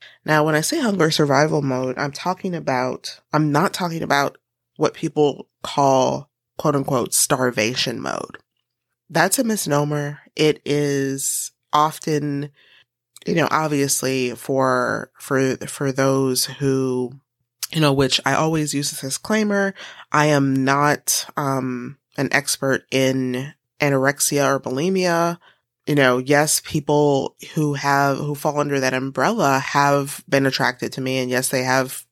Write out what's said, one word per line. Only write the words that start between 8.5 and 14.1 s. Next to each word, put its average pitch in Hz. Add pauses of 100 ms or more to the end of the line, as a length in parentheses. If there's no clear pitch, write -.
That's 165
a 269
misnomer. 147 (160)
It 151
is 139 (200)
often, 147 (760)
you 170
know, 165
obviously 139